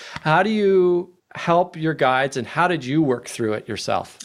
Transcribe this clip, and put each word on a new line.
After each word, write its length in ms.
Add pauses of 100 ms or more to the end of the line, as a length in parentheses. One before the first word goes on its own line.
(220)
How 200
do 80
you 640 (220)
help 420
your 160
guides, 440
and 100
how 200
did 160
you 200
work 240
through 260
it 140
yourself? 580